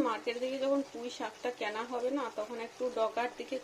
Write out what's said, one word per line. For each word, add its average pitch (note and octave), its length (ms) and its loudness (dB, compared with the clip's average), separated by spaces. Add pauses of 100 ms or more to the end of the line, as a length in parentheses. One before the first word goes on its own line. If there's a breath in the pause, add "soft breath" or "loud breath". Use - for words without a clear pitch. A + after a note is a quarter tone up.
মার্কেট A3+ 360 0
থেকে C4 200 0
যখন C#4 160 6 (100)
পুঁই A#3 280 -6
শাকটা A#3+ 320 -2 (100)
কেনা G#3+ 220 -2 (100)
হবে B3 260 2
না, C4 60 0 (140)
তখন A3 180 -4 (100)
একটু - 180 -4 (140)
ডগার A3+ 400 2
দিকে A#3+ 260 -4